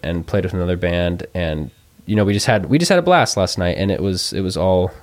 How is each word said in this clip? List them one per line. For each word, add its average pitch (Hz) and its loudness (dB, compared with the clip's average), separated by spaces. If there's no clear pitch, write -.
and 85 -4
played 98 0
with 90 -4
another 90 0
band, 87 -2
and, 78 -4
you 107 -2
know, 104 4
we 101 2
just 101 -2
had, 107 0
we 139 4
just 165 0
had 180 4
a 170 2
blast 175 4
last 92 0
night, 90 0
and 98 0
it 95 -2
was, 92 -2
it 95 -4
was 92 -4
all 92 2